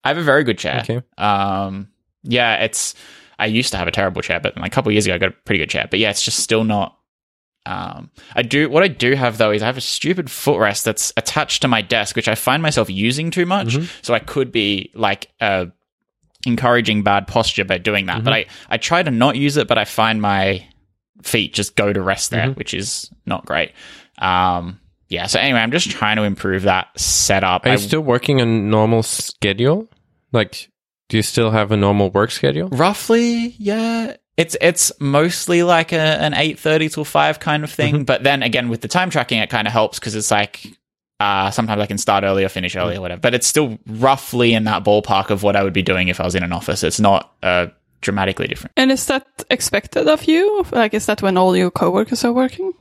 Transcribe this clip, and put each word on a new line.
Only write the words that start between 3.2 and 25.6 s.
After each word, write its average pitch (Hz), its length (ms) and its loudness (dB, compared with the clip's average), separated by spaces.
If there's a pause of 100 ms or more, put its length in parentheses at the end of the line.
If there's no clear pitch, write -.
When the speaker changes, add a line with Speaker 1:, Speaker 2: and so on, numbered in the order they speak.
Speaker 1:
I 107 80 -2
used 113 260 0
to 98 60 -6
have 87 100 -4
a - 20 -10
terrible 90 300 -2
chair, 85 180 -2
but, - 180 -4
like, 90 140 -8
a - 40 -14
couple 117 160 0
of - 40 2
years 107 120 2
ago 92 80 0
I 87 40 -4
got 92 120 0
a - 60 -20 (100)
pretty 101 140 0
good 73 100 -4
chair. - 200 -2
But 92 80 0
yeah, 107 120 2
it's 101 120 -4
just - 180 -4
still 113 240 0
not, 104 300 -2 (720)
um, 90 440 -10 (260)
I 120 60 0
do, 135 260 0
what 151 140 4
I 196 60 4
do 127 260 0
have 123 240 -2
though 110 120 4
is 104 120 0
I 107 40 -2
have 131 120 -4
a - 20 -10
stupid 170 460 -4
footrest 107 560 0
that's - 340 -2
attached - 460 -2
to 143 60 0
my 113 120 2
desk, 104 360 -2
which 110 120 -2
I 110 60 2
find 135 280 0
myself 127 280 0
using 120 400 -2
too 175 160 -2
much. 101 220 0
Speaker 2:
Mm-hmm. 139 160 0 (180)
Speaker 1:
So 120 100 -2
I 117 60 2
could 131 340 -4
be, 101 420 0
like, 101 340 -4 (120)
uh, 95 260 0 (800)
encouraging 120 560 2
bad 101 240 2
posture - 380 0
by 95 140 -2
doing 98 280 -2
that. 92 180 -4
But 120 80 4
Speaker 2:
Mm-hmm. 113 180 0 (220)
Speaker 1:
I, - 20 -2
I - 40 0
try 170 240 0
to 160 80 0
not 120 260 2
use 143 200 0
it, 143 120 0
but 117 100 4
I 104 60 0
find 110 360 0
my 98 460 0 (560)
feet - 320 -2
just - 220 -4
go 104 160 0
to 98 100 -2
rest 95 280 -2
there, 87 180 -2
Speaker 2:
Mm-hmm. 135 100 -6
Speaker 1:
which - 160 -8
is - 360 -8 (160)
not 92 200 -6
great. 78 260 -2 (460)
Um, 90 640 0 (280)
yeah, 87 180 -6
so - 120 -2
anyway, 123 220 2